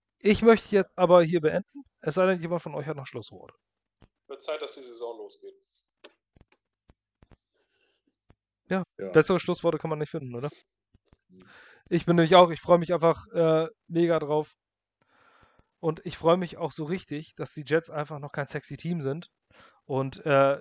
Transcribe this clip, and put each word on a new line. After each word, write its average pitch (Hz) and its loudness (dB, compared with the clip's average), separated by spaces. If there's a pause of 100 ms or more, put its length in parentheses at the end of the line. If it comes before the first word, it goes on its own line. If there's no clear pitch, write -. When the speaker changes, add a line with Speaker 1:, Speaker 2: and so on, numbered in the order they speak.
(180)
Speaker 1:
Ich 202 2
möchte 226 4
jetzt 190 2
aber 175 6
hier 170 0
beenden, 175 -4 (160)
es 151 -6
sei 185 2
denn, 185 0
jemand 165 -6
von 151 -14
euch 147 -8
hat 147 -8
noch 135 -12
Schlussworte. - -16 (720)
Speaker 2:
Wird 139 -16
Zeit, 156 -8
dass - -12
die 139 -18
Saison 117 -12
losgeht. 98 -20 (3250)
Speaker 1:
Ja, 190 -2 (160)
Speaker 3:
Ja. 190 -10
Speaker 1:
bessere 165 4
Schlussworte 170 -4
kann 160 -8
man 151 -6
nicht 151 -8
finden, 135 -10
oder? 127 -8 (800)
Speaker 3:
Mhm. - -20 (420)
Speaker 1:
Ich 175 -2
bin 170 4
nämlich 165 6
auch, 180 10
ich 156 -10
freue 175 4
mich 175 -4
einfach, 160 2
äh, 160 2 (200)
mega 165 2
drauf. 151 -4 (1300)
Und 160 -4
ich - -10
freue 165 2
mich 180 -8
auch 160 -8
so 160 -10
richtig, 160 -10
dass 147 -12
die 151 -14
Jets 160 -2
einfach 151 -8
noch 139 -14
kein 143 -6
sexy - -12
Team 170 -6
sind 139 -6 (540)
und, 135 -6
äh, 139 2